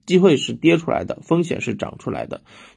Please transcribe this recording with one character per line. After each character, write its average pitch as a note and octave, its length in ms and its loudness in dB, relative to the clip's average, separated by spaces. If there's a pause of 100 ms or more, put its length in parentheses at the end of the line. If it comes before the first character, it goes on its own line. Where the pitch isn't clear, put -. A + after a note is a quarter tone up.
机 F#3 100 4
会 F3 200 6
是 - 160 -6
跌 D#3+ 260 2
出 E3 100 -8
来 F2 140 -2
的， - 180 -8
风 E3+ 220 0
险 - 180 -6
是 A2 140 -6
涨 - 240 -10
出 - 100 -10
来 C2 160 -6
的。 - 160 -12 (360)